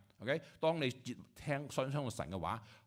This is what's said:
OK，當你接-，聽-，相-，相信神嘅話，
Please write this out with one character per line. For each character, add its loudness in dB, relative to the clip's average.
OK， 0
當 4
你 4
接-， -6
聽-， -2
相-， 2
相 2
信 0
神 -4
嘅 -2
話， 0